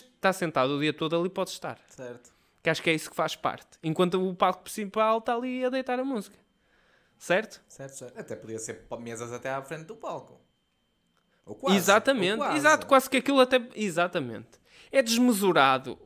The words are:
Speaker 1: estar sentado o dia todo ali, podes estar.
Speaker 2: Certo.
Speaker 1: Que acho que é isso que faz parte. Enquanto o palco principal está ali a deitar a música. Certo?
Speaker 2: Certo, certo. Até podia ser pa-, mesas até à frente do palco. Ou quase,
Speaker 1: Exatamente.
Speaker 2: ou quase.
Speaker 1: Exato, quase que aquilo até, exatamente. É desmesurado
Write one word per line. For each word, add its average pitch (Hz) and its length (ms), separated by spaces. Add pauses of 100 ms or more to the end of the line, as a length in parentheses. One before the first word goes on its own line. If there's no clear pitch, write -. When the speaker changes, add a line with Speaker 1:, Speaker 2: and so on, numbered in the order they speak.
(140)
Speaker 1:
estar 190 180
sentado 143 440
o 143 40
dia 151 120
todo 156 260
ali, 175 120
podes 185 220
estar. 135 260 (100)
Speaker 2:
Certo. 123 440 (300)
Speaker 1:
Que - 60
acho 156 140
que 170 80
é 165 40
isso 156 160
que - 60
faz 156 200
parte. - 460
Enquanto 180 460
o 185 60
palco 185 300
principal 220 540
está 233 160
ali 254 300
a 254 60
deitar 254 280
a 262 60
música. 262 320 (840)
Certo? 202 500
Speaker 2:
Certo, 135 260
certo. 120 240
Até 110 180
podia 110 220
ser 110 160 (140)
pa-, 117 100
mesas 117 340
até 123 180
à 135 120
frente 160 240
do 208 100
palco. 170 440 (1040)
Ou 107 80
quase, 269 220
Speaker 1:
Exatamente. 196 560
Speaker 2:
ou 220 60
quase. 269 200
Speaker 1:
Exato, 294 280
quase 269 240
que - 60
aquilo 269 240
até, 254 200 (160)
exatamente. 165 840 (300)
É 269 120
desmesurado 196 1040